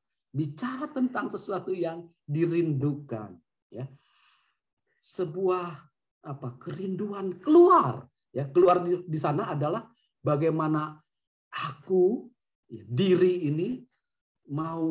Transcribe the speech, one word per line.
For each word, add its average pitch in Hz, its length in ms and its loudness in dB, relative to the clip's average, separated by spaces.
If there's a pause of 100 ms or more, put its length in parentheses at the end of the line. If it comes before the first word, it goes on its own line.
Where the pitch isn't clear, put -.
(300)
bicara 247 560 -6
tentang 254 400 -2
sesuatu 196 480 -6
yang 170 320 -6 (160)
dirindukan, 147 1120 -2 (400)
ya. 127 160 -10 (1080)
Sebuah, 180 800 -4 (480)
apa, 135 320 -12
kerinduan 190 800 -8
keluar, 330 640 6 (320)
ya. 135 160 -6
Keluar 175 320 6
di, 175 240 -2
di 160 80 -6
sana 156 400 -2
adalah 156 320 -4 (320)
bagaimana 156 800 -2 (560)
aku, 185 720 0 (400)
ya, 107 160 -16
diri 180 640 2
ini 175 320 -2 (720)
mau 160 400 -4